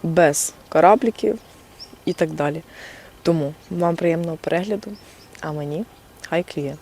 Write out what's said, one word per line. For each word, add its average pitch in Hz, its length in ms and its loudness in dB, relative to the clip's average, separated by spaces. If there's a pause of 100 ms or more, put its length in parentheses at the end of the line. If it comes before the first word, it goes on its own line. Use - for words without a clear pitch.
без 165 500 2 (160)
корабліків 214 680 4 (680)
і 170 80 -2
так 156 180 -2
далі. 151 320 -4 (600)
Тому 156 300 0 (160)
вам 170 260 0
приємного 170 420 -2
перегляду, 202 540 -4 (500)
а 156 100 -8
мені 151 340 -6 (440)
хай 170 140 -2
клює. 143 380 -8